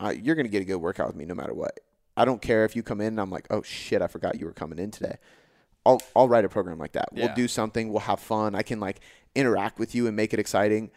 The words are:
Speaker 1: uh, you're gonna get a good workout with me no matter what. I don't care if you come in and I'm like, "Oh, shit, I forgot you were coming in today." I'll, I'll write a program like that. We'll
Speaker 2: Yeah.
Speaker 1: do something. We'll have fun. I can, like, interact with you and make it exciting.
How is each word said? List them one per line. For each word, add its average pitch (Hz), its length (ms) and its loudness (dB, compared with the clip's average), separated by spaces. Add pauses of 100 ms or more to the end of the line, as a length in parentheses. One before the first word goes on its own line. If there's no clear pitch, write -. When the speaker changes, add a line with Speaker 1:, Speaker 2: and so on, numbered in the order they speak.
Speaker 1:
uh, 101 160 -2
you're 120 180 0
gonna 143 140 0
get 101 140 0
a - 20 -4
good 92 140 -4
workout 85 280 -2
with - 100 -4
me 76 80 -10
no 87 100 -8
matter - 200 -6
what. - 240 -6 (380)
I 113 80 6
don't 123 180 2
care 110 220 4
if 107 100 0
you 117 80 -4
come 107 180 -6
in 107 80 -2
and 110 120 -4
I'm 95 100 -4
like, - 200 -10
"Oh, 104 120 -2
shit, - 400 -2
I 87 60 0
forgot - 320 -4
you 80 60 -8
were 82 60 -10
coming 80 260 -10
in 101 120 -4
today." - 260 -8 (680)
I'll, 123 140 6 (160)
I'll 127 120 8
write 117 160 6
a 95 40 2
program 90 300 -4
like 76 140 -10
that. - 200 -2
We'll 120 140 -2
Speaker 2:
Yeah. - 80 0
Speaker 1:
do 123 140 2
something. 110 420 -2
We'll 104 100 2
have 104 200 -2
fun. 107 340 0
I 95 80 0
can, 113 180 -4
like, 101 200 -6 (340)
interact 110 440 2
with 113 160 -4
you 120 120 2
and 107 100 0
make 110 160 0
it 110 80 0
exciting. 107 560 2